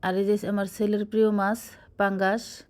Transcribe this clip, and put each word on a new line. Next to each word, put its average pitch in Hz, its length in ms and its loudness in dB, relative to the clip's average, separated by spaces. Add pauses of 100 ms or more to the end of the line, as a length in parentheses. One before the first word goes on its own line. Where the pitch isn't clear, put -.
আর 185 120 -2
এই 196 100 0
যে 208 100 2 (120)
আমার 202 200 -2
ছেলের 208 380 0
প্রিয় 214 260 4
মাছ 208 280 0 (380)
পাঙ্গাস 196 460 2 (260)